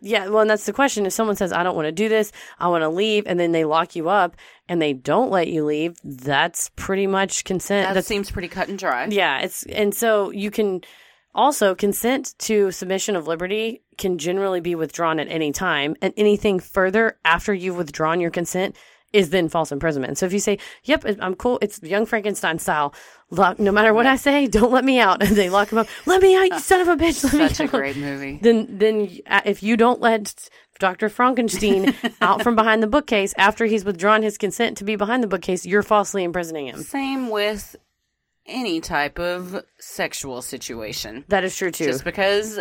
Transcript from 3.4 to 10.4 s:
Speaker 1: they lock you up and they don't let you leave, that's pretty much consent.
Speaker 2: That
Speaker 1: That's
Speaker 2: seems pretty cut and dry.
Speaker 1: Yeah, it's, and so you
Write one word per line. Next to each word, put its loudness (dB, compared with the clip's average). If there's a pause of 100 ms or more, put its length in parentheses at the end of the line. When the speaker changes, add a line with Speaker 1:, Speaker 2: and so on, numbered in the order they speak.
Speaker 1:
they 2
lock 0
you -4
up 2 (300)
and -2
they 0
don't 0
let 0
you -2
leave, -2
that's -2
pretty -2
much -2
consent. -2
Speaker 2:
That -2
Speaker 1:
That's 0
Speaker 2:
seems -4
pretty -8
cut -4
and -8
dry. -2
Speaker 1:
Yeah, 2
it's, -8
and 0
so 2
you -6